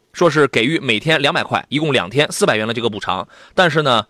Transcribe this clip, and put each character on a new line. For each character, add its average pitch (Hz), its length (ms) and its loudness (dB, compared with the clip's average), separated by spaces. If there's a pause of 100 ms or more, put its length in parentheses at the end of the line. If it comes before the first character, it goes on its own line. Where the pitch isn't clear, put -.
(140)
说 175 160 2
是 143 180 4
给 123 160 0
予 151 160 0
每 120 200 0
天 156 220 -2
两 143 120 0
百 143 100 -2
块， - 260 -4
一 147 100 -2
共 151 120 -2
两 98 180 0
天 139 220 0
四 - 140 -2
百 147 100 2
元 107 120 -2
的 117 60 -2
这 113 80 -6
个 117 80 0
补 107 100 -8
偿。 92 280 -6 (280)
但 180 140 4
是 156 120 0
呢， 120 280 2